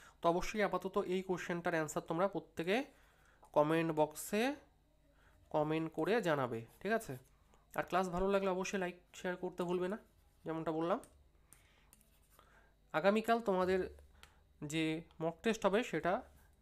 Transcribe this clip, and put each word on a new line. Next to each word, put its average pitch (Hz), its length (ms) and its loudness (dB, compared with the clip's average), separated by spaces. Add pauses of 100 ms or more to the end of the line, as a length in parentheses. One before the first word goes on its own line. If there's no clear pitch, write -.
(220)
তো 170 60 4
অবশ্যই 175 340 2
আপাতত 185 360 -2
এই 185 240 0
কোশ্চেনটার 175 500 -4
অ্যান্সার 160 300 -2
তোমরা 170 260 0
প্রত্যেকে 196 560 -2 (680)
কমেন্ট 160 400 4
বক্সে 208 640 0 (960)
কমেন্ট 156 420 0
করে 190 300 0
জানাবে, 131 440 0 (140)
ঠিক 196 120 -2
আছে? 135 260 -2 (560)
আর 151 80 0
ক্লাস 185 280 0
ভালো 185 180 0
লাগলে 196 220 2
অবশ্যই 185 280 -2
লাইক, 180 160 -2 (200)
শেয়ার 180 220 -4
করতে 180 260 -4
ভুলবে 180 260 0
না, 214 100 -4 (460)
যেমনটা 160 280 -2
বললাম। 170 280 0 (1900)
আগামীকাল 214 480 4
তোমাদের 185 540 0 (680)
যে 160 400 -2 (200)
মক 165 200 -2
টেস্ট 220 240 2
হবে 190 160 4
সেটা 175 400 0 (400)